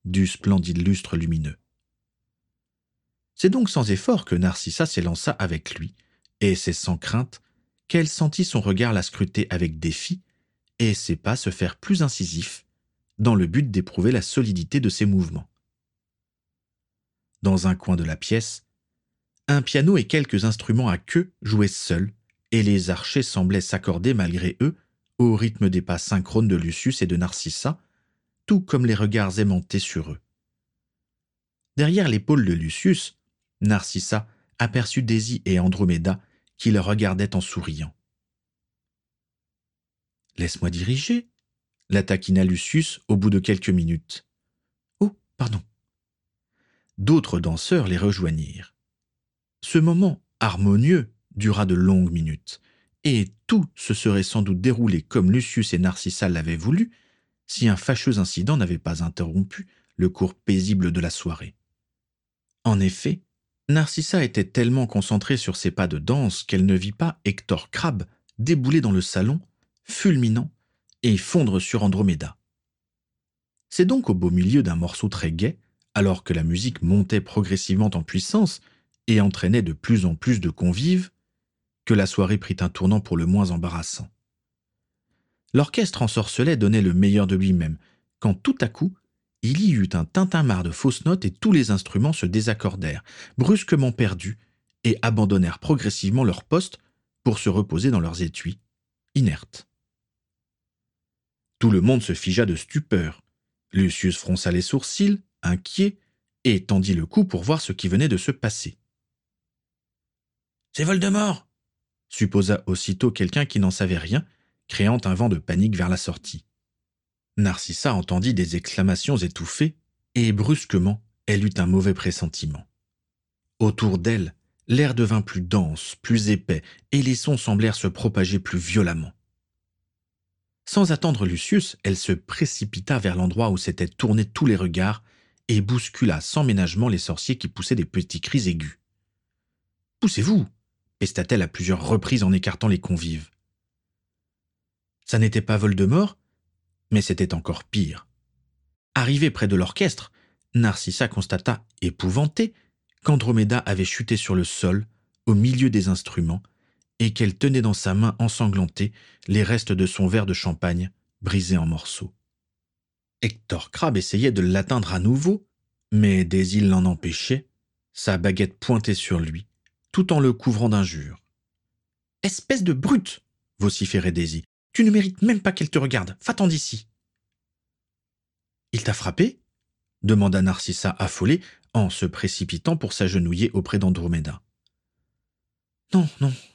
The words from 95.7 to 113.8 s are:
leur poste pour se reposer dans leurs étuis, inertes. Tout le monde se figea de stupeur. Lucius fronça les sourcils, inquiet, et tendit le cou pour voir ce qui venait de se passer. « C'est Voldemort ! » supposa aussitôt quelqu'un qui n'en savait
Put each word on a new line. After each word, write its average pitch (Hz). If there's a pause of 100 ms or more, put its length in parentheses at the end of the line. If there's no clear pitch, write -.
leur 92
poste - (440)
pour 107
se -
reposer 98
dans 104
leurs 82
étuis, 85 (560)
inertes. - (1900)
Tout 117
le 95
monde 120
se 90
figea 92
de 90
stupeur. 90 (500)
Lucius 92
fronça 92
les 90
sourcils, 202 (200)
inquiet, 185 (460)
et 101
tendit 95
le 82
cou 208
pour 90
voir 151
ce -
qui -
venait 117
de 120
se -
passer. « - (2000)
C'est 151
Voldemort ! » 196 (640)
supposa 101
aussitôt 95
quelqu'un 113
qui -
n'en 95
savait 92